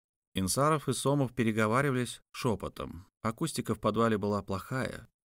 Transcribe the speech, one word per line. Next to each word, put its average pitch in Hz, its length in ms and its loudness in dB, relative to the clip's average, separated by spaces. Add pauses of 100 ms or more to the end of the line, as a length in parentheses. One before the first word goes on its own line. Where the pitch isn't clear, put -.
(360)
Инсаров 135 540 2
и 127 40 2
Сомов 135 400 0
переговаривались 117 880 0 (100)
шёпотом. - 760 -4 (140)
Акустика 123 540 -2
в - 40 -8
подвале 110 380 2
была 101 260 0
плохая. 101 640 -6 (180)